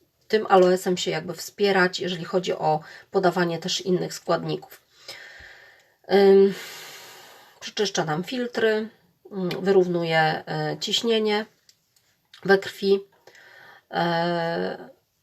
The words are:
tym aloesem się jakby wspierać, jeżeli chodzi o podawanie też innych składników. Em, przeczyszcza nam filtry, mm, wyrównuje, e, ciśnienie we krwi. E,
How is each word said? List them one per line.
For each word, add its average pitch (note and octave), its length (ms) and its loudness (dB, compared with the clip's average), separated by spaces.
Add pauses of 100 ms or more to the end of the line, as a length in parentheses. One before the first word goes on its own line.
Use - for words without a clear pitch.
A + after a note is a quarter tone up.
(280)
tym G#3+ 220 0
aloesem F#3 480 4
się F3+ 140 -4
jakby E3 220 -6
wspierać, F#3+ 640 0
jeżeli F3+ 260 -6
chodzi F3+ 280 -2
o D#3 260 0 (320)
podawanie F3 480 0
też F3 220 -6
innych E3 320 -2
składników. - 720 -6 (1200)
Em, G3 460 6 (1080)
przeczyszcza - 460 -4
nam D#3+ 180 -4
filtry, A3 640 -2 (420)
mm, F#3 180 -4 (120)
wyrównuje, E3+ 880 2
e, D#3 320 -4
ciśnienie G#3+ 640 0 (1000)
we F#3+ 120 6
krwi. G3 420 0 (920)
E, E3+ 960 -4 (340)